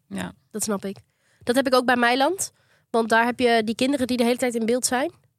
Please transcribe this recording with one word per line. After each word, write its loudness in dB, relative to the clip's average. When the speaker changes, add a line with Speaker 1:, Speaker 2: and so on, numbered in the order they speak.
Speaker 1:
Ja. -10
Speaker 2:
Dat -10
snap -6
ik. -10
Dat -2
heb 4
ik 2
ook 4
bij 4
Meiland. 0
Want 0
daar 4
heb -2
je 4
die -4
kinderen 0
die -2
de 0
hele 0
tijd -2
in -4
beeld -2
zijn. -2